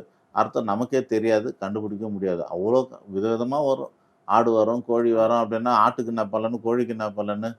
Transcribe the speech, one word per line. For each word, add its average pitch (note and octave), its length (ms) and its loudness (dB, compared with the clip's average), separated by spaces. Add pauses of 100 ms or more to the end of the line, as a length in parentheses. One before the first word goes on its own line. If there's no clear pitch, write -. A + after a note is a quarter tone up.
(360)
அர்த்தம் A2+ 360 0
நமக்கே C3 340 0
தெரியாது, A2 520 0
கண்டுபிடிக்க G#2 500 -6
முடியாது. F#2+ 360 -4
அவ்வளோ G#2+ 440 0
க-, - 120 -20 (140)
விதவிதமா A2+ 520 -2
வரும். C3+ 280 -2 (340)
ஆடு A2+ 240 4
வரும், A2+ 340 2
கோழி A#2 280 2
வரும் A2+ 300 4
அப்படின்னா, A2+ 320 0
ஆட்டுக்கு A#2 380 4
என்ன A2 120 -2
பலனு, A2 360 -2
கோழிக்கு A#2 360 0
என்ன G#2+ 120 -4
பலனு G#2 500 -4